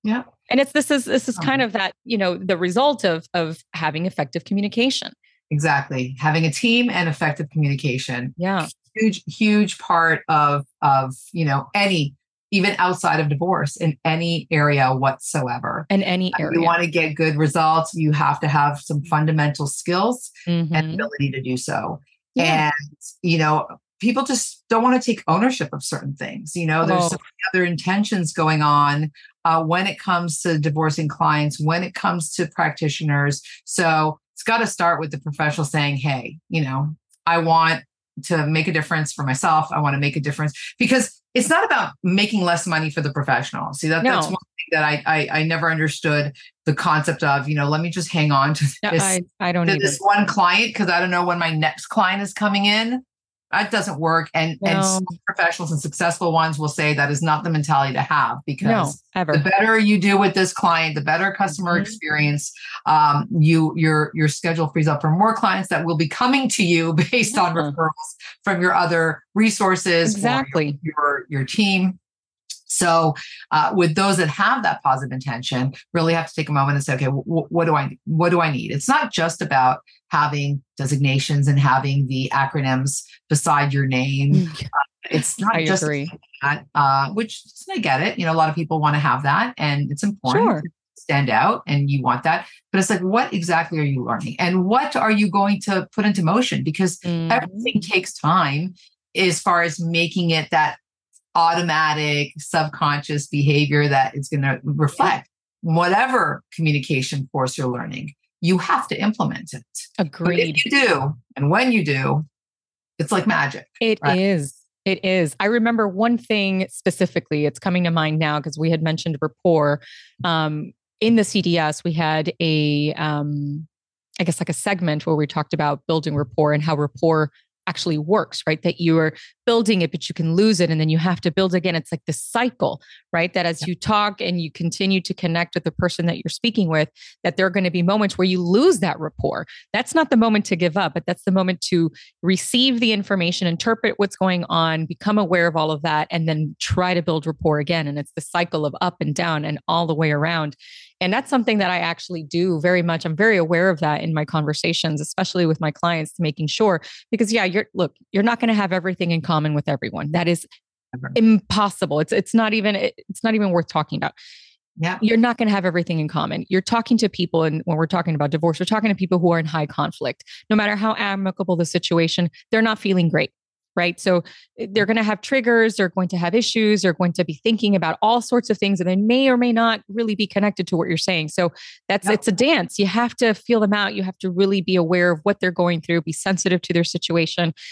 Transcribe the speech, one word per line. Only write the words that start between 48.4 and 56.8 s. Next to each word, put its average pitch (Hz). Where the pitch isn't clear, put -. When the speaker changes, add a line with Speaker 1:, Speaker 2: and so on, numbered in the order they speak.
Speaker 1:
to 147
Speaker 2:
No, 208
Speaker 1:
this, 170
Speaker 2:
I, 185
I 180
don't 170
Speaker 1:
to 196
Speaker 2:
either. 143
Speaker 1:
this 143
one 202
client, 202
'cause 190
I 175
don't 180
know 175
when 175
my 165
next 156
client 196
is 196
coming 202
in." 226
That 196
doesn't 180
work. 160
And, 160
and 196
Speaker 2:
No. 190
Speaker 1:
some 190
professionals 170
and 151
successful 170
ones 160
will 151
say 151